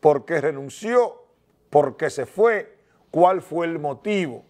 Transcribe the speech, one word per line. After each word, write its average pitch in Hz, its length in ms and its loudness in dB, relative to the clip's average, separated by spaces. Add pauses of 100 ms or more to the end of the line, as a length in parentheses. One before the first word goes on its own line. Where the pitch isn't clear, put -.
¿Por 147 240 4
qué 156 160 -4
renunció? 156 800 -4 (480)
¿Por 143 260 2
qué 151 140 -4
se 131 160 -8
fue? 214 540 -2 (320)
¿Cuál 180 280 4
fue 170 260 -6
el 165 120 -6
motivo? 147 720 -6